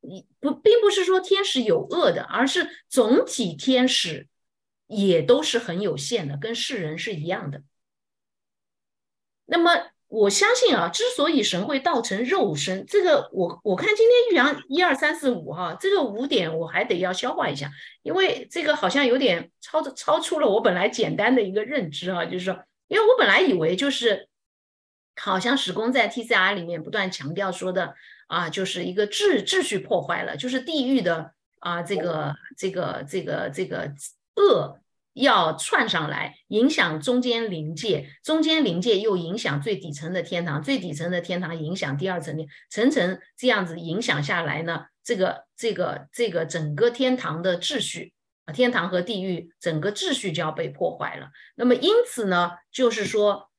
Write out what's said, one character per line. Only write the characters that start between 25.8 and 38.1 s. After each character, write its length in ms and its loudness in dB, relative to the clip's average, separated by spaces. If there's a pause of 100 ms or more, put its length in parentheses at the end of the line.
在 160 4
T 160 -6
C 100 0
R 200 4
里 100 -4
面 180 -6
不 80 -12
断 220 -2
强 220 -8
调 180 -2
说 220 -6
的 200 -2 (340)
啊， 200 -2
就 160 -4
是 200 -6
一 100 -6
个 140 0
秩-， 360 2
秩 200 2
序 160 -2
破 220 0
坏 220 -4
了， 140 -6
就 100 -6
是 120 -2
地 280 -2
狱 140 4
的 320 -2 (260)
啊， 220 -4
这 160 -4
个， 380 -2 (200)
这 140 -4
个， 400 -4
这 140 -4
个， 260 -4
这 160 -4
个 260 -6 (480)
恶 400 4 (340)
要 400 4
窜 360 0
上 200 -2
来， 260 -6 (120)
影 220 4
响 320 0
中 200 2
间 300 -2
灵 240 -6
界， 340 -2 (140)